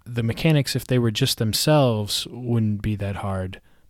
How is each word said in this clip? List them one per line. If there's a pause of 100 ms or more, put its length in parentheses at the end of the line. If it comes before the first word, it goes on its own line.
the
mechanics,
if
they
were
just
themselves,
wouldn't
be
that
hard, (300)